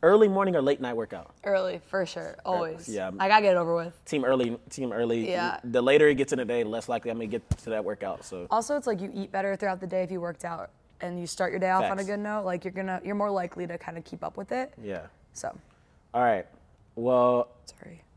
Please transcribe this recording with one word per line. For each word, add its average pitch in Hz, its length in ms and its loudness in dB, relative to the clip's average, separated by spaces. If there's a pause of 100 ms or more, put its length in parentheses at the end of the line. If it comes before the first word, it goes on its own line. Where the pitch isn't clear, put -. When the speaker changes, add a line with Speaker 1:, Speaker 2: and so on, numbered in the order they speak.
Speaker 1:
Early 214 220 10
morning 190 300 2
or 147 60 2
late 139 180 2
night 123 160 -4
workout? 101 360 -8 (120)
Speaker 2:
Early, 185 420 -2
for 196 180 -2
sure, 165 400 -10
Speaker 1:
Early, 185 120 0
Speaker 2:
always. 165 320 -4
Speaker 1:
yeah. 95 320 -4
Speaker 2:
I 190 80 2
gotta 214 140 6
get 202 120 6
it - 20 4
over 170 200 2
with. 170 280 -6
Speaker 1:
Team 143 200 -2
early, 123 340 2 (100)
team 127 240 -6
early. 117 380 0
Speaker 2:
Yeah. 175 320 -2
Speaker 1:
The 120 180 2
later 143 280 8
it 147 80 4
gets 135 160 0
in 135 60 -2
the 127 60 -2
day, 117 200 0
less 107 240 -6
likely 117 240 -2
I'm 113 60 -6
gonna 117 100 -6
get 107 200 -6 (100)
to - 120 -8
that 107 140 -2
workout, 98 400 -6
so. 92 260 -10
Speaker 2:
Also, 233 260 0
it's 262 120 -4
like 208 120 -2
you 190 140 -8
eat 196 160 -8
better 196 240 -2
throughout 190 260 -4
the 190 60 -10
day 185 160 -2
if 175 80 -4
you 185 100 -6
worked 170 240 -8
out 165 260 -10 (300)
and 175 200 -6
you 175 80 -8
start - 240 -2
your 185 80 -2
day 185 100 2
off 190 140 4
on 196 80 0
a 196 40 -4
Speaker 1:
Facts. 196 120 -6
Speaker 2:
good 202 100 -4
note. 208 260 -4
Like, 180 200 -4
you're 185 80 -6
gonna, 190 320 -6
you're 202 100 -4
more 208 160 0
likely 180 380 -4
to 170 100 -8
kinda 165 220 -12
keep - 240 -14
up 165 120 -8
with 196 140 -10
it. 254 320 -4
Speaker 1:
Yeah. 95 200 -8 (320)
Speaker 2:
So. - 220 -10 (560)
Speaker 1:
All 120 100 2
right. 107 240 2 (500)
Well, 123 520 4 (320)
Speaker 2:
Sorry. - 220 -20 (140)